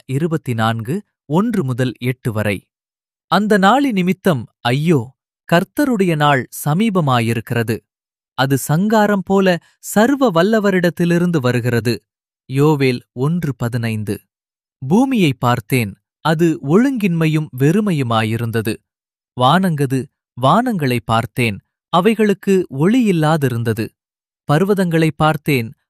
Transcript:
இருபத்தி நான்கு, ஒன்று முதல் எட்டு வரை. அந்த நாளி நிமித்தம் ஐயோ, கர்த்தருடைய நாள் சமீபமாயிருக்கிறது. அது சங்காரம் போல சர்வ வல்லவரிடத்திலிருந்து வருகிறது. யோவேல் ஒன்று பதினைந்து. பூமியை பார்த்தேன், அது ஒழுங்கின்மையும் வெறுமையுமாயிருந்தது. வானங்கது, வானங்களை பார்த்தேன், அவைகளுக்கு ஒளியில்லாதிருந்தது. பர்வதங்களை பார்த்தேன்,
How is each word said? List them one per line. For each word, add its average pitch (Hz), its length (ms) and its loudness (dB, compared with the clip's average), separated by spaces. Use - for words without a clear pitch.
இருபத்தி 143 480 -4
நான்கு, 113 480 -2
ஒன்று 196 380 0
முதல் 127 360 -2
எட்டு 120 320 -4
வரை. 104 360 -4
அந்த 202 300 2
நாளி 247 340 2
நிமித்தம் 180 540 0
ஐயோ, 135 540 0
கர்த்தருடைய 190 640 0
நாள் 143 320 0
சமீபமாயிருக்கிறது. 123 1120 0
அது 135 240 0
சங்காரம் 208 640 0
போல 190 360 2
சர்வ 254 520 2
வல்லவரிடத்திலிருந்து 175 1080 2
வருகிறது. 120 640 -2
யோவேல் 139 460 2
ஒன்று 151 440 -2
பதினைந்து. 113 640 -4
பூமியை 208 460 2
பார்த்தேன், 120 600 -2
அது 160 420 0
ஒழுங்கின்மையும் 165 840 0
வெறுமையுமாயிருந்தது. 117 1200 0
வானங்கது, 143 640 0
வானங்களை 151 640 0
பார்த்தேன், 113 540 -2
அவைகளுக்கு 196 800 0
ஒளியில்லாதிருந்தது. 151 1200 0
பர்வதங்களை 165 720 0
பார்த்தேன், 151 580 -2